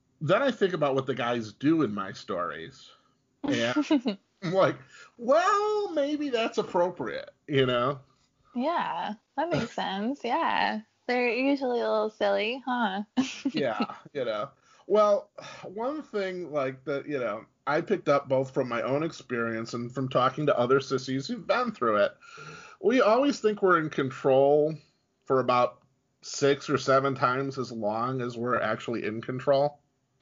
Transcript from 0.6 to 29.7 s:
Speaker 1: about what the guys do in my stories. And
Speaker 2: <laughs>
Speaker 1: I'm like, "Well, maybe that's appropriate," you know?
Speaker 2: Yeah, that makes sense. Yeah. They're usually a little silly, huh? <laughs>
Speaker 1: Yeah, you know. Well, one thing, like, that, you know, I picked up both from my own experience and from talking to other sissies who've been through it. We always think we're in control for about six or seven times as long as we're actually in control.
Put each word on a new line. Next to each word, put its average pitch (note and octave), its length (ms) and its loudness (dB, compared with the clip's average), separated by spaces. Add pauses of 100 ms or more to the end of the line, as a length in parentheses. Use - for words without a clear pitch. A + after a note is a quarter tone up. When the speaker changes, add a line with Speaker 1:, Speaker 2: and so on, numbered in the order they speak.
Speaker 1:
about C#3+ 220 0
what C3 100 0
the C3+ 100 -2
guys A#2+ 380 -2
do D#3 300 2
in G#2+ 100 0
my G2 200 -6
stories. E2+ 760 -8 (540)
And A#3+ 320 0
Speaker 2:
<laughs> C#4 420 0 (260)
Speaker 1:
I'm F3 100 -2
like, F3+ 240 4 (400)
"Well, G4+ 720 2
maybe D4 380 -2
that's A3+ 280 -2
appropriate," F3 720 -2 (180)
you C3+ 180 4
know? B2 340 0 (560)
Speaker 2:
Yeah, G#3 580 -2 (240)
that D#4+ 120 -2
makes A#3 220 -2
sense. G3 520 -4
Yeah. A3 560 -2 (280)
They're B3 260 0
usually C4 480 0
a A3 80 -2
little G#3+ 200 0
silly, G#3 560 -2
huh? G#3+ 380 -2 (240)
<laughs> - 240 -4
Speaker 1:
Yeah, A#2+ 340 -2 (280)
you C#3 120 -4
know. A2+ 240 -4 (380)
Well, G#3 420 4 (360)
one B3 360 -6
thing, F#3 500 -6
like, C3+ 340 -4
that, C#3+ 220 -4
you D3 120 -4
know, A2 260 -4 (220)
I D3+ 140 0
picked E3+ 280 -2
up C#3+ 180 4
both C3+ 260 0
from C3+ 140 0
my A#2 140 -2
own C#3 220 0
experience A#2 720 -4
and B2 180 -8
from C3 160 -4
talking C3 380 2
to - 100 4
other B2 220 4
sissies C3+ 480 -4
who've A#3 180 -8
been A#3 260 0
through A2+ 260 2
it. G2+ 140 4 (680)
We A#3+ 200 4
always A#3+ 380 4
think G#3+ 220 0
we're F3+ 180 6
in D#3 120 -2
control C#3 840 4 (520)
for C3 160 4
about B2 360 2 (460)
six C#3+ 480 0
or C3+ 80 4
seven C3+ 340 2
times C3 460 0
as A#2+ 120 -6
long A2+ 500 -2
as B2 140 -6
we're A#2 240 -2
actually A2+ 460 -4
in A2 160 -4
control. C3+ 580 0 (420)